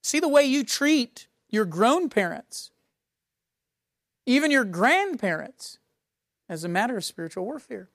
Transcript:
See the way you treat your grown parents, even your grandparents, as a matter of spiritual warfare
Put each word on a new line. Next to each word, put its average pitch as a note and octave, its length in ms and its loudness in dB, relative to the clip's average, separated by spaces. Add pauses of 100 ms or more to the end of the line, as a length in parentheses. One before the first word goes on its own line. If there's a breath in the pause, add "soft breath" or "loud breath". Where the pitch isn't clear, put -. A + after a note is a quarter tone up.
See D4+ 180 0
the D#4+ 80 2
way C#4+ 160 6
you C4+ 180 2
treat C#4+ 640 0 (220)
your G#3+ 160 0
grown A#3+ 440 2
parents, - 640 -6 (1500)
even C#4+ 260 2
your C4+ 120 4
grandparents, A3 1160 -2 (680)
as E3 160 -10
a F3 60 -6
matter A3 260 -2
of F#3 80 -6
spiritual F3+ 400 -10
warfare A3 520 -12